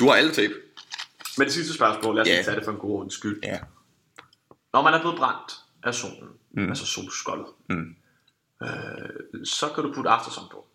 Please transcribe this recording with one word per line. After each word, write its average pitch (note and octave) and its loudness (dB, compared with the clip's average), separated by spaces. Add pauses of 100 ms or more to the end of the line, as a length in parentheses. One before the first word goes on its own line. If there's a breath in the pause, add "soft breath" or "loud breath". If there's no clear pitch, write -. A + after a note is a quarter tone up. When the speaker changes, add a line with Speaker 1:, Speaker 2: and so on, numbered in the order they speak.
Speaker 1:
Du B2 8
har C3 10
alle D3+ 6
tape. G#2+ 2 (840)
Speaker 2:
Men C#3 4
det C#3+ -2
sidste E3 -4
spørgsmål, A2 2
lad A2 4
os G#2+ 4
Speaker 1:
Ja. F2+ 8
Speaker 2:
lige F2+ 4
tage G#2 -2
det G#2+ -4
for A2 -2
en G2+ -8
god G2+ -4
ordens G2 -8
skyld. G#2 -4
Speaker 1:
Ja. G2 -4 (1120)
Speaker 2:
Når C3+ 4
man D#3 6
er D#3+ 4
blevet E3 -2
brændt - -2 (320)
af A#2+ 0
solen, - -8 (260)
Speaker 1:
Mm. F#2+ 0
Speaker 2:
altså - -4
solskoldet, - -6 (220)
Speaker 1:
Mm. E2+ -4 (680)
Speaker 2:
øh, - -6 (760)
så - -2
kan D3+ -2
du C#3 -4
putte C3 0
aftersun - 0
på. - -20